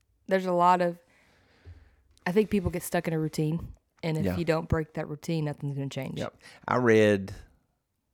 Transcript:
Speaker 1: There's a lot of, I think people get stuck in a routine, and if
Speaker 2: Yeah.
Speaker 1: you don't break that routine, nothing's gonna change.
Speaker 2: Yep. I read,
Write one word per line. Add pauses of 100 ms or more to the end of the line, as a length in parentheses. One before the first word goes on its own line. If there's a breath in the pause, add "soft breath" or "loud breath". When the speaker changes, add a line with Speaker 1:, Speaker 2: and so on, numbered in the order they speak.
(280)
Speaker 1:
There's
a
lot
of, (1300 soft breath)
I
think
people
get
stuck
in
a
routine, (340)
and
if
Speaker 2:
Yeah.
Speaker 1:
you
don't
break
that
routine,
nothing's
gonna
change.
Speaker 2:
Yep. (320 loud breath)
I
read, (800)